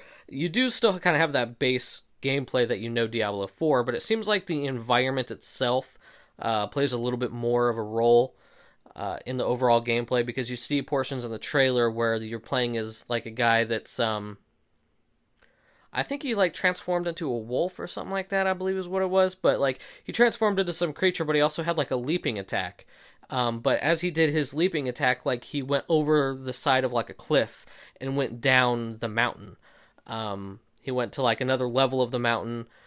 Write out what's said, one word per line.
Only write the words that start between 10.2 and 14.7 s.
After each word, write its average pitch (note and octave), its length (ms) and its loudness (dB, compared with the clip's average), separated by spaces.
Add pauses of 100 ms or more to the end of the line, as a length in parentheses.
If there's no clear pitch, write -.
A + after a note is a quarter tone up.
because A#2+ 240 -6
you B2 80 -6
see C#3+ 240 -2
portions C3+ 440 -4
in A#2 60 -6
the A2 80 -6
trailer B2+ 520 2
where A2+ 260 0
you're A2+ 220 -6
playing A#2+ 380 -2
as, A2 320 -6
like, A#2 180 -2
a A#2+ 40 -10
guy A2+ 340 4
that's, A2 360 -4
um, G#2 380 -2 (1500)